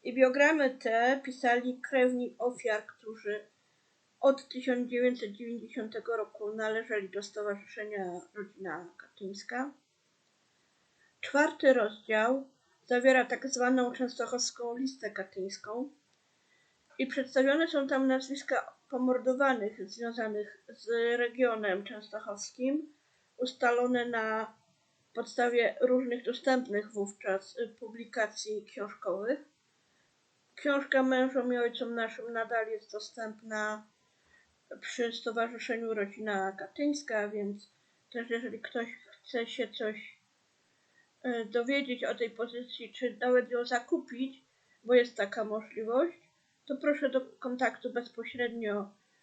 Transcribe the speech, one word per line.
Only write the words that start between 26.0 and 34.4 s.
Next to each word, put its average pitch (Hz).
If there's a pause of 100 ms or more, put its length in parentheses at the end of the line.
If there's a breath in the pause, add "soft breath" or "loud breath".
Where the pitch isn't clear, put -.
dostępnych 240
wówczas 202 (220)
publikacji 214
książkowych. 202 (1160)
Książka 277
Mężom 254
i 247
Ojcom 240
Naszym 226
nadal 226
jest 214
dostępna 214 (960 soft breath)